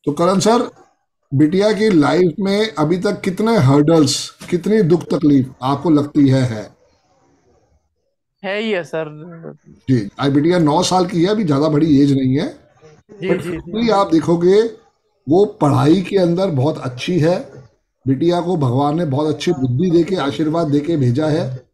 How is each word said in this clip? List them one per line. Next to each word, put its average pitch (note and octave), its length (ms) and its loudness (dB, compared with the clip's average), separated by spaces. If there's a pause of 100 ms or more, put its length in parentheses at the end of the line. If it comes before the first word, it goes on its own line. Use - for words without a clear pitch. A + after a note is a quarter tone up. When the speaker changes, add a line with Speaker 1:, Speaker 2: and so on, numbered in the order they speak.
Speaker 1:
तो D3 60 -2
करण F3+ 280 0
सर, A#3 320 0 (640)
बिटिया F3+ 400 2
की G#3+ 160 0
life D#3+ 500 2
में G3+ 360 -2
अभी D#3 220 -2
तक G3 240 -4
कितने G#3+ 360 -2
hurdles, D3 720 2 (200)
कितनी G3 320 0
दुख E3 220 2
तकलीफ C#3+ 580 0
आपको C3+ 280 -2
लगती D3 400 2
है, C3 120 2
है? A2+ 320 -6 (1700)
Speaker 2:
है G3 160 -6
ही A3+ 120 -4
है F3 120 -4
सर। D#3+ 220 -6 (840)
Speaker 1:
जी, A2 200 0 (100)
आज C#3 120 0
बिटिया D#3+ 280 2
नौ D#3+ 240 2
साल F#3 220 0
की F3 180 0
है, F#3+ 60 2
अभी G#3+ 140 0
ज्यादा D3+ 260 0
बड़ी D3 320 4
एज C#3+ 100 4
नहीं C3+ 280 2
है। A3 80 -4 (720)
Speaker 2:
जी, F#3 80 -6
Speaker 1:
But F#3 120 -2
Speaker 2:
जी, E3 80 -10
Speaker 1:
फिर E3 100 -8
Speaker 2:
जी। F3 120 -16
Speaker 1:
भी A3+ 180 -2
आप G3 220 0
देखोगे, E3+ 500 2 (680)
वो F#3 160 4
पढ़ाई D3 560 2
के G3 160 -2
अंदर F3+ 320 2
बहुत D3+ 280 -2
अच्छी D3 420 -4
है। F3+ 320 0 (560)
बिटिया E3+ 340 0
को F3 160 -2
भगवान C#3+ 400 0
ने F3 80 -2
बहुत D3 300 -2
अच्छी - 160 -4
बुद्धि C3 400 -2
देके, E3+ 240 2
आशीर्वाद D#3 520 -2
देके D3 300 -2
भेजा C3+ 300 0
है। E3 460 -4